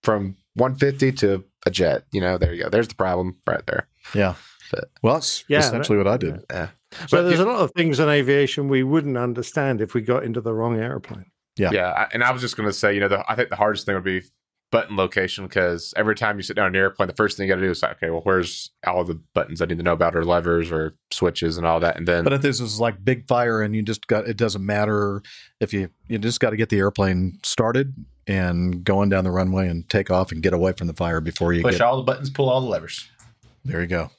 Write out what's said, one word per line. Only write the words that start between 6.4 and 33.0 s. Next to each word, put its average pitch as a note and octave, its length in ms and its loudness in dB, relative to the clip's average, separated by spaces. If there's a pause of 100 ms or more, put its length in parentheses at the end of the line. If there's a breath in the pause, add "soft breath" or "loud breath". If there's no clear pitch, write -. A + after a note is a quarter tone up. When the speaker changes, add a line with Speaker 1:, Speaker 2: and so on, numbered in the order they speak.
Speaker 3:
yeah. - 60 -6
Speaker 1:
Yeah. E2 100 -6 (400 loud breath)
Speaker 3:
So D#3 100 4
Speaker 1:
But F3 60 4
Speaker 3:
there's F3 160 4
Speaker 1:
you F#3+ 60 4
Speaker 3:
a A#3 60 0
lot A3+ 100 -2
of D3 100 0
things E3 280 0
in D#3 100 4
aviation C#3 580 2
we C3+ 160 2
wouldn't C#3+ 340 0
understand B2 640 -2
if G#2+ 120 -4
we A#2 80 0
got A#2+ 220 0
into A2+ 180 -4
the A2+ 120 -4
wrong A2+ 260 0
airplane. A2+ 460 -8 (320)
Speaker 2:
Yeah. F#2 140 2
Speaker 1:
Yeah. F2+ 200 2
I, - 220 0
and A#2 100 0
I B2+ 80 4
was B2 100 -4
just A#2+ 160 -6
gonna G#2 160 -2
say, G2+ 200 2
you G2+ 60 0
know, G2+ 80 2
the, G2 240 0
I A2 40 0
think A#2+ 140 0
the F#2 60 -6
hardest G#2 300 0
thing G2 100 -2
would F#2 80 -4
be F#2 180 -2 (500)
button G#2 260 0
location, F#2 500 -2
'cause F2 480 -2
every G#2+ 200 2
time G#2 220 -2
you F#2+ 40 -8
sit F#2+ 140 -8
down G2+ 140 2
in F#2 60 -2
an F#2+ 60 4
airplane, F#2+ 260 2
the F2+ 80 -8
first G#2+ 220 2
thing G2 100 -2
you G2 60 4
gotta F#2 120 2
do F#2+ 40 2
is E2+ 140 -2
like, - 140 0
"Okay, E2 120 -2
well, E2 140 -2
where's F#2 480 0 (160)
all F2+ 160 0
the E2+ 160 -4 (160)
buttons E2+ 260 -2
I E2+ 40 2
need E2+ 120 -4
to E2+ 60 -6
know F2 100 2
about, E2+ 220 2
or E2 100 0
levers E2+ 460 2
or D#2 240 -4 (160)
switches E2+ 460 0
and E2+ 100 -4
all E2 140 4
that?" E2+ 140 2
And E2+ 120 -4
then F2 160 2
Speaker 2:
But C#3 100 4
if C#3 80 0
this C3+ 180 0
is, A2 200 -6
like, G2+ 260 -2
big B2+ 220 0
fire A#2+ 340 2
and G#2+ 140 -2
you A2 80 0
just G#2+ 240 -6
got, A2+ 200 0
it A2+ 80 -4
doesn't G2+ 300 -2
matter G#2 560 0 (380 loud breath)
if G#2+ 140 0
you, F#2+ 160 -2 (180)
you A2+ 100 -4
just A2+ 220 -2
gotta A2 180 2
get A2 120 0
the G#2 100 2
airplane F#2+ 640 2
started B2+ 500 0 (320)
and F2+ 580 0
going G2 260 4
down F#2+ 160 2
the F2+ 60 0
runway F#2 360 2
and E2+ 220 -4
take G2 200 0
off F#2 220 2
and D#2+ 100 -6
get F2+ 120 2
away F2+ 200 2
from E2+ 140 -6
the D#2+ 60 -4
fire E2+ 280 -2
before E2+ 320 0
you E2+ 80 2
Speaker 1:
Push B2 160 2
Speaker 2:
get A#2 40 0
Speaker 1:
all B2 160 4
the B2 60 -4
buttons, C3+ 280 -2
pull C3+ 180 0
all C3 120 2
the B2+ 60 -4
levers. E2 400 -6 (560)